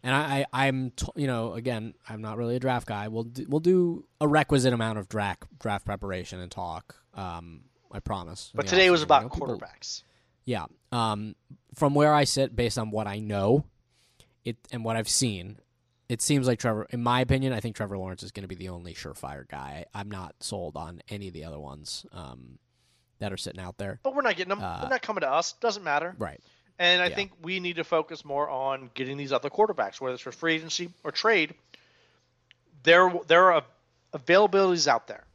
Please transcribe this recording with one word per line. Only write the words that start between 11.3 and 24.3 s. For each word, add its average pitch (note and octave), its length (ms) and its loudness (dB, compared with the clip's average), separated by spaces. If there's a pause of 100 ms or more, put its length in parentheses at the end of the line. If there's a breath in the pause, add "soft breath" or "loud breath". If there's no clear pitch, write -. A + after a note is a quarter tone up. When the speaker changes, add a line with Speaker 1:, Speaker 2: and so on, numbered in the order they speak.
Speaker 1:
from C#3+ 200 2
where D3+ 200 6
I D3 100 6
sit, C3+ 320 0
based A#2+ 220 0
on A2 120 -4
what G#2+ 160 -2
I G2+ 120 -6
know, G#2+ 460 4 (800)
it, A#2 120 -6 (160)
and A#2 120 -8
what A2+ 120 0
I've A2+ 120 -2
seen, G#2 500 -2 (500)
it - 140 -2
seems C#3 240 2
like A#2+ 140 2
Trevor, A2 300 0
in A#2+ 120 -6
my A#2+ 180 4
opinion, C3 320 2
I A2 80 -4
think A2+ 160 -8
Trevor G2+ 220 -6
Lawrence F#2 240 -8
is G2 100 -14
gonna G2 160 -12
be F#2+ 60 -10
the F#2 160 -12
only F2 240 -14
surefire C#2 520 -12
guy. C#2+ 460 -12
I'm G#2 180 -10
not F#2 300 -12
sold F2 360 -8
on E2 320 -12
any G2+ 200 -10
of F2 60 -14
the D#2 100 -12
other D#2 140 -12
ones, D2 540 -14
um, B1+ 460 -18 (600)
that G2+ 140 -6
are F#2 40 -8
sitting - 240 -10
out F2+ 160 -12
there. G2 260 -8
Speaker 2:
But C4+ 120 -4
we're C#4+ 80 0
not G#3+ 140 0